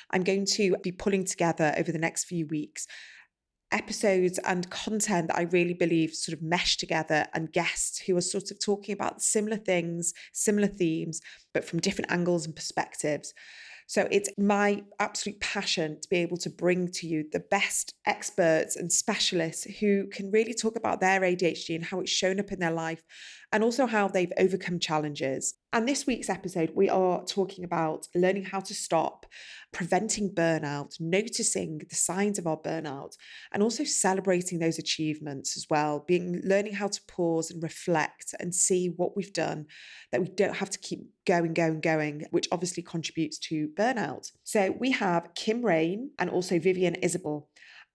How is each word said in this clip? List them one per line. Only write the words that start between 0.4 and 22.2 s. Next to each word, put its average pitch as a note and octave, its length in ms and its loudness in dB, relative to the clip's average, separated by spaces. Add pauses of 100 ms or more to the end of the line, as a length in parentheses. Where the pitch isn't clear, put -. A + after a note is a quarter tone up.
to F#3+ 280 4
be F3+ 80 -2
pulling F#3+ 320 0
together E3 540 2
over E3+ 140 0
the D#3 80 -2
next - 260 -2
few E3 220 -2
weeks D3+ 380 -6 (840)
episodes F#3+ 680 2
and F3+ 300 0
content G#3 600 0
that - 80 0
I F3 60 2
really F3 300 2
believe E3 400 2
sort D#3+ 240 -6
of D#3+ 60 -8
mesh E3 340 2
together, D#3+ 560 0
and D#3+ 180 -2
guests - 460 -2
who F#3 180 0
are F3 60 2
sort F#3 300 -4
of G3+ 80 -12
talking G3+ 340 -2
about - 280 -4
similar G#3+ 360 2
things, E3+ 560 0 (180)
similar G#3 360 2
themes, E3 540 0 (340)
but - 100 -2
from E3+ 140 -2
different - 320 -2
angles F3 340 2
and D#3+ 100 -10
perspectives. - 800 -4 (540)
So - 240 0
it's G3+ 260 2
my G3+ 460 4 (160)
absolute G#3 420 -4
passion D#3+ 600 -2
to - 60 -14
be F3+ 100 2
able F3 200 0
to F3+ 140 -4
bring F3+ 400 2
to F3 160 -8
you D#3 240 0
the - 80 0
best - 560 -2 (100)
experts - 680 2
and E3+ 160 -4
specialists E3+ 760 0 (140)
who G3 280 2
can G3 240 -8
really A3+ 220 2
talk A3 220 -2
about A3 260 -2
their F#3+ 220 4
A F3+ 120 4
D F3+ 120 2
H - 180 -2
D E3 100 -4
and E3 80 -4
how F#3 160 -4
it's F#3 120 -4
shown F#3+ 280 2